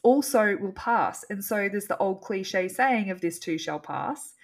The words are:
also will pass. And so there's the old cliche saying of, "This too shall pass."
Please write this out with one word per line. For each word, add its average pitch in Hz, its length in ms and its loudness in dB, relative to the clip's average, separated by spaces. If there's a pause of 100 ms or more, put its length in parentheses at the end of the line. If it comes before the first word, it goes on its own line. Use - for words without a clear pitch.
also 226 540 6
will 196 160 -6
pass. 202 560 0
And 196 160 -8
so 202 240 -2
there's 202 180 -4
the - 100 -2
old 190 240 0
cliche 190 460 -2
saying 226 420 2
of, 185 120 -6
"This 165 180 -2
too 160 180 -4
shall 151 220 -4
pass." 147 540 -6 (100)